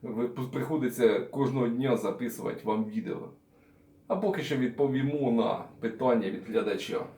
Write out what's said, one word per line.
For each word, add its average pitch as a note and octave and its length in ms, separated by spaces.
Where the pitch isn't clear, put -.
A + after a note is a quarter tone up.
Ви-, A2+ 260
приходиться B2+ 920
кожного C3 480
дня B2 300
записувати - 680
вам A2 220
відео. - 440
А - 80
поки F#3+ 260
що C3+ 160
відповімо C3+ 760
на G#2+ 340
питання A2+ 500
від - 180
глядача. G#2 580